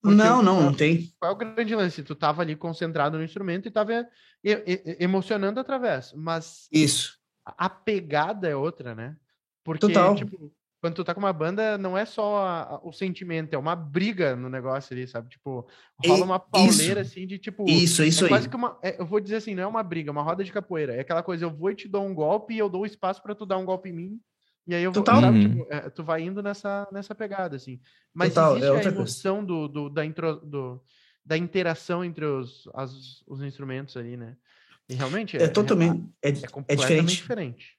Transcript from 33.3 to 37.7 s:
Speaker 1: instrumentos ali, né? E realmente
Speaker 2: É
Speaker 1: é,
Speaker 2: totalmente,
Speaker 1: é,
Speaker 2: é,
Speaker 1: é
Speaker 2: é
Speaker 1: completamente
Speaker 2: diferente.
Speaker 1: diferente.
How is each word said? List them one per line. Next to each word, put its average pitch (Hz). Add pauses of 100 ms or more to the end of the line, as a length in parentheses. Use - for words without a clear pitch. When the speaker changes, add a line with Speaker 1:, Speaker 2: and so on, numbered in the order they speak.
Speaker 1:
instrumentos 135
ali, 120
né? 120 (520)
E 127
realmente 147
Speaker 2:
É 170
Speaker 1:
é, 160
Speaker 2:
totalmente, 170 (160)
Speaker 1:
é, 143
Speaker 2:
é, -
Speaker 1:
é 139
Speaker 2:
é -
Speaker 1:
completamente 143
Speaker 2:
diferente. 180
Speaker 1:
diferente. 170 (120)